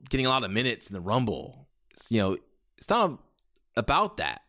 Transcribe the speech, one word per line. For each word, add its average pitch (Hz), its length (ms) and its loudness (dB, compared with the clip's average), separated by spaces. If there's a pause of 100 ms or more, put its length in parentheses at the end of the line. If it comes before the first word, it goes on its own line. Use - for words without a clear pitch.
getting 131 180 2
a - 20 4
lot 131 160 2
of 95 80 -4
minutes 117 360 0
in 98 60 -10
the 92 60 -6
Rumble. 101 640 -2 (240)
It's, - 180 -18
you 110 140 2
know, 95 140 2 (420)
it's - 100 -16
not 196 300 2 (580)
about 151 420 0
that. 69 300 -4